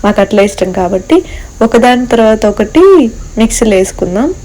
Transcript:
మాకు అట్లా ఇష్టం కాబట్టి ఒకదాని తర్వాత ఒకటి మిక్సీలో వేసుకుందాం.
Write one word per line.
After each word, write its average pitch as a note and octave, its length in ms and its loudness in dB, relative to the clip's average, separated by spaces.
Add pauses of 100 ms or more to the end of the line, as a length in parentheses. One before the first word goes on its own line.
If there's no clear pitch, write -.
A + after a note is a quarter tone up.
మాకు G3+ 200 0
అట్లా G3 240 0
ఇష్టం F#3+ 220 -4 (100)
కాబట్టి F#3 380 -2 (480)
ఒకదాని B3 480 2
తర్వాత A3 280 2 (120)
ఒకటి A3 300 0 (580)
మిక్సీలో A3+ 380 0
వేసుకుందాం. F#3+ 480 -4 (180)